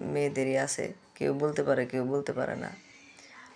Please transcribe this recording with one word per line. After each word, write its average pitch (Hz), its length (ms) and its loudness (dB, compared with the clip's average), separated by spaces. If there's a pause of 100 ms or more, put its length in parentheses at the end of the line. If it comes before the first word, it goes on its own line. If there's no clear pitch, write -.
(140)
মেয়েদেরই 135 440 2
আছে, - 360 0 (220)
কেউ 143 180 0
বলতে 147 300 2
পারে, 131 220 4
কেউ 127 200 0
বলতে 139 280 0
পারে 127 220 -2
না। 131 140 -6 (880)